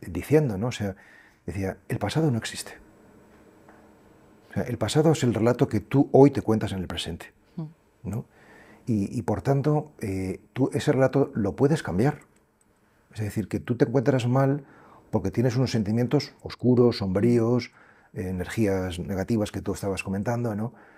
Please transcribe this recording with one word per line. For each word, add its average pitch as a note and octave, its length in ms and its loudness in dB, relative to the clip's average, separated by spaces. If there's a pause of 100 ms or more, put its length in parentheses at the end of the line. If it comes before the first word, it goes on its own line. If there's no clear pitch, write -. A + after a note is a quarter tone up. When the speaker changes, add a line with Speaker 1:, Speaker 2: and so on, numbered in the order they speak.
Speaker 1:
diciendo, G#2 520 0
¿no? G#2+ 100 -4
O B2 40 -4
sea, G2+ 240 -6 (500)
decía, F#2 320 -6 (100)
El B2+ 120 -4
pasado D3+ 300 0
no A#2+ 80 0
existe. - 360 -10 (1800)
O - 40 -20
sea, - 100 -2
el B2 140 -6
pasado D3+ 360 2
es C#3+ 100 0
el B2 100 2
relato A2+ 360 2
que G#2+ 100 -2
tú - 320 2
hoy C3+ 180 10
te A2 120 -2
cuentas G#2+ 320 0
en F#2+ 60 -4
el F2 80 -6
presente, E2 460 -10 (220)
Speaker 2:
Mm. E3 80 -8 (400)
Speaker 1:
¿no? G2+ 220 -6 (600)
Y, G#2+ 320 -2
y A#2 40 -2
por G#2 200 -2
tanto, D3 600 0
eh, F#2+ 400 -4 (120)
tú C3 200 0
ese D3 180 2
relato C3 440 2
lo G2 200 -2
puedes C#3+ 280 2
cambiar. A#2+ 360 0 (920)
Es - 80 -12
decir, G#2 260 -4
que G#2 120 -4
tú A2 180 -4
te C#3+ 80 4
encuentras B2 420 2
mal C3+ 380 2 (460)
porque G2 180 -2
tienes A#2 260 0
unos B2 160 2
sentimientos A#2 720 0
oscuros, A#2+ 560 2
sombríos, A#2 760 2 (420)
eh, G2 160 -6
energías F#2 680 -2
negativas G2 540 -2
que G2 100 -8
tú F#2+ 120 -6
estabas F#2+ 300 -4
comentando, A2+ 520 -4
¿no? G#2+ 180 -6 (240)